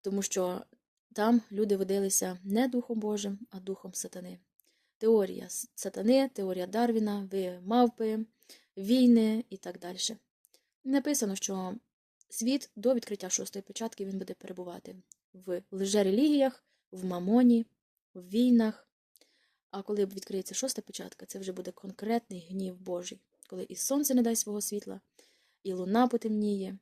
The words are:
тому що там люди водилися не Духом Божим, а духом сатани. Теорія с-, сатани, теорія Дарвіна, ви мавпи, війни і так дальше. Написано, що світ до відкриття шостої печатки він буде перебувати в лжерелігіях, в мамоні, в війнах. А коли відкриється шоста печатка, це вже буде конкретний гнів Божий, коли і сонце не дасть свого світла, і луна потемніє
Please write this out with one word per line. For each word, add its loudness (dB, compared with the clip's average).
тому -2
що -2
там 4
люди 2
водилися 0
не 0
Духом -4
Божим, -4
а -16
духом -10
сатани. -12
Теорія 4
с-, -10
сатани, 2
теорія -4
Дарвіна, 0
ви -4
мавпи, 2
війни 6
і -14
так -12
дальше. -8
Написано, 0
що -6
світ -2
до 2
відкриття -4
шостої -6
печатки -8
він -6
буде -8
перебувати -14
в -6
лжерелігіях, 4
в -10
мамоні, 4
в -18
війнах. 4
А -10
коли 0
відкриється -8
шоста -4
печатка, -16
це -14
вже -8
буде -10
конкретний -6
гнів -8
Божий, -8
коли -10
і -12
сонце 0
не 6
дасть 2
свого -4
світла, -8
і -4
луна 2
потемніє -2